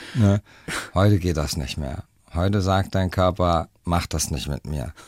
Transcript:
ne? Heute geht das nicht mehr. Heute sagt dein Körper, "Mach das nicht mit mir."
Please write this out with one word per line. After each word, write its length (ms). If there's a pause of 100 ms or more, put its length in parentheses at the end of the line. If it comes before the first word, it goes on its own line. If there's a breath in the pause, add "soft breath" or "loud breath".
(140)
ne? 280 (520 loud breath)
Heute 260
geht 160
das 200
nicht 220
mehr. 240 (320)
Heute 260
sagt 360
dein 160
Körper, 560 (160)
"Mach 220
das 260
nicht 160
mit 180
mir." 260 (160)